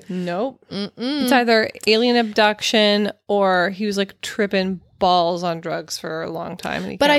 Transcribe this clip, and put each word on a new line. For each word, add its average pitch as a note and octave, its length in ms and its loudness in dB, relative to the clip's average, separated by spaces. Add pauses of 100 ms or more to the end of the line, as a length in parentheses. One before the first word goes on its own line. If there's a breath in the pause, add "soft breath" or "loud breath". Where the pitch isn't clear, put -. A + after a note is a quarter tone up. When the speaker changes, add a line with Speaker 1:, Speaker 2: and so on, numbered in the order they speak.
Speaker 1:
Nope. F#3 640 -6
Speaker 2:
Mm-mm. B3+ 540 -6
Speaker 1:
It's B3+ 80 2
either A#3 360 2 (200)
alien A#3+ 280 4
abduction G#3+ 920 2 (160)
or F#3+ 440 2
he G3 160 -4
was, G3+ 120 -2
like, G3 220 -4
tripping F#3+ 600 -2 (200)
balls F3+ 420 2
on E3 180 -4
drugs D#3+ 380 -8
for D#3+ 240 -8
a E3 80 -6
long E3+ 260 -8
time. - 260 -6
And F#3+ 100 -8
he - 40 -10
Speaker 2:
But C#4+ 120 2
Speaker 1:
can't D4 100 6